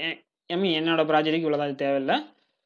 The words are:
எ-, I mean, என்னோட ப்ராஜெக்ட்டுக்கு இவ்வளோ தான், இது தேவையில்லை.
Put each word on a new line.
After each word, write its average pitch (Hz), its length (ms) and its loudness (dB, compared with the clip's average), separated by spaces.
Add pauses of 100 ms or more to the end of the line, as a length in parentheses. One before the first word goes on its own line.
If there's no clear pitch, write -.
எ-, 165 120 -6 (320)
I 175 100 -4
mean, 190 200 0
என்னோட 160 300 2
ப்ராஜெக்ட்டுக்கு 156 380 2
இவ்வளோ 147 140 0
தான், 143 100 -4
இது 135 120 -6
தேவையில்லை. 139 340 0 (480)